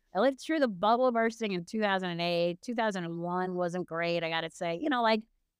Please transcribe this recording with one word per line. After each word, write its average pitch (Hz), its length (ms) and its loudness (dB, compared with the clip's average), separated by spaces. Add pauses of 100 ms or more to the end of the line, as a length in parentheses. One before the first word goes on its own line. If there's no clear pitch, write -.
(140)
I 185 60 2
lived 262 200 2
through 320 200 -2
the 269 80 4
bubble 220 440 2
bursting 226 400 0
in 175 120 -2
two 220 160 -4
thousand 190 300 2
and 170 100 -4
eight. 175 420 0
Two 247 120 -6
thousand 208 300 0
and 170 160 -6
one 180 340 -2
wasn't 180 320 -2
great, 170 360 -2
I 165 80 -2
gotta 165 200 -2
say. 170 300 -4
You 311 80 -2
know, 247 140 2
like, 220 200 4 (380)